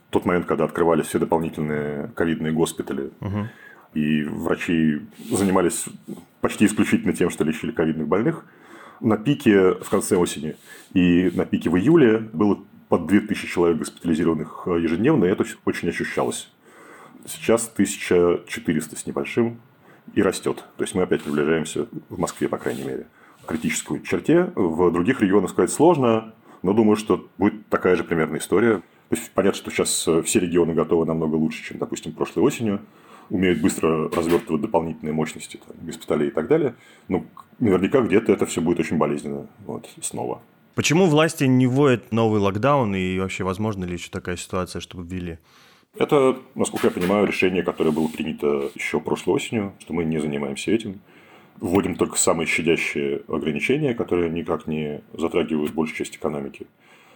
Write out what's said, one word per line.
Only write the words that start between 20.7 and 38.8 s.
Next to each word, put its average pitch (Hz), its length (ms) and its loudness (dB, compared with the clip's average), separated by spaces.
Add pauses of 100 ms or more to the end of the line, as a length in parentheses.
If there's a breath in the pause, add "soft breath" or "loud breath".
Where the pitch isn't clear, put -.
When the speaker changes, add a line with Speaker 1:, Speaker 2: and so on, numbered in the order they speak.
Speaker 1:
То - 80 -4
есть - 100 -6
мы 92 80 0
опять 87 200 0
приближаемся, 76 640 -2 (240)
в 92 80 -12
Москве, 80 300 -4
по - 100 -6
крайней 67 260 -6
мере, 65 220 -10 (380 soft breath)
к - 40 -14
критической 80 540 -6
черте. 165 520 0
В 85 380 2
других 87 300 0
регионах 95 280 4
сказать 87 220 2
сложно, 131 640 4 (280 loud breath)
но 92 120 2
думаю, 107 220 6
что 95 300 0 (120)
будет - 300 0
такая 92 280 2
же 82 80 0
примерная 78 340 -2
история. 107 380 2 (320 soft breath)
То - 80 -2
есть - 160 -6
понятно, 95 260 2
что - 120 -12
сейчас, - 360 -2
э, 82 160 2
все - 180 0
регионы 85 340 2
готовы 80 320 2
намного 80 300 -2
лучше, 78 280 -2
чем, - 140 -12
допустим, - 340 -8
прошлой 82 320 -2
осенью. 110 360 0 (500 loud breath)
Умеют 90 300 2
быстро 80 480 0
развертывать 82 540 0
дополнительные 80 500 -2
мощности, - 460 -6
там, - 240 -20
госпиталей 76 460 -2
и - 20 -6
так 80 180 -4
далее. 151 280 2 (320 soft breath)
Но 92 180 -2 (320)
наверняка 98 420 4
где-то 104 320 4
это 95 140 0
все - 160 -4
будет 82 180 0